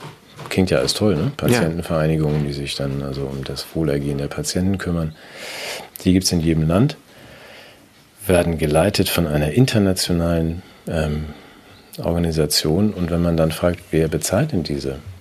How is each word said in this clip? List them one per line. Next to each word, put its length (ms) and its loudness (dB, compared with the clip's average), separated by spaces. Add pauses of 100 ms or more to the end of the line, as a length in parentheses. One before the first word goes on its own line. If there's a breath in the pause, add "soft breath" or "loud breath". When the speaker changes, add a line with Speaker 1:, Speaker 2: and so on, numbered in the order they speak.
(480)
Speaker 1:
Klingt 220 2
ja 80 4
alles 160 0
toll, 220 2
ne? 80 0
Speaker 2:
Ja. 120 0
Speaker 1:
Patientenvereinigungen, 1120 0
die 60 -4
sich 240 -8
dann 260 -4
also 220 -6
um 180 -6
das 320 -8
Wohlergehen 440 0
der 100 -4
Patienten 500 -2
kümmern. 380 -2 (880 loud breath)
Die 80 4
gibt's 180 4
in 100 2
jedem 280 2
Land, 280 2 (1300 loud breath)
werden 320 2
geleitet 500 2
von 180 0
einer 260 0
internationalen, 1120 2 (240 loud breath)
ähm, 380 -2 (760 loud breath)
Organisation. 920 0
Und 180 -2
wenn 120 2
man 140 2
dann 160 4
fragt, 280 0 (100)
wer 180 2
bezahlt 440 -2
denn 100 0
diese 340 -6 (240)